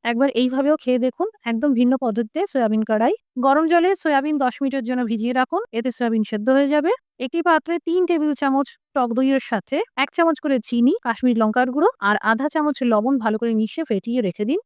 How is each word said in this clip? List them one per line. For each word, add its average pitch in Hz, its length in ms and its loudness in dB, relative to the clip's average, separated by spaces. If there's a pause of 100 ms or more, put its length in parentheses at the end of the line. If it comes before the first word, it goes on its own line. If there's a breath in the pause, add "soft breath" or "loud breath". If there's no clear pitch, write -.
একবার 240 240 0 (120)
এইভাবেও 269 360 2
খেয়ে 247 220 -2
দেখুন, 254 300 -2 (160)
একদম 233 280 0
ভিন্ন 247 200 4 (100)
পদ্ধতিতে 233 440 -4
সয়াবিন 220 380 0
কড়াই। 226 300 0 (240)
গরম 277 280 2
জলে 339 300 4
সয়াবিন 294 420 0
দশ 254 200 -2
মিনিটের 269 260 -2
জন্য 247 200 -4
ভিজিয়ে 226 360 -2
রাখুন, 339 220 -2 (100)
এতে 233 200 -4
সয়াবিন 226 320 -2
সেদ্ধ 214 260 -4
হয়ে 277 180 4
যাবে। 302 220 0 (300)
একটি 262 220 -4
পাত্রে 330 320 0 (100)
তিন 349 220 0
টেবিল 302 280 0
চামচ 277 340 0 (240)
টক 247 220 0
দইয়ের 262 340 2
সাথে 233 280 -4 (200)
এক 277 180 0
চামচ 330 260 2
করে 277 200 0
চিনি, 240 420 2
কাশ্মীরি 247 380 0
লঙ্কার 247 300 2
গুঁড়ো 302 180 2 (120)
আর 208 220 0
আধা 226 260 0
চামচ 302 280 -2 (160)
লবণ 220 260 2
ভালো 220 200 -2
করে 233 160 -2
মিশিয়ে 220 340 -2
ফেটিয়ে 233 380 -2
রেখে 208 180 -4
দিন। 285 220 -2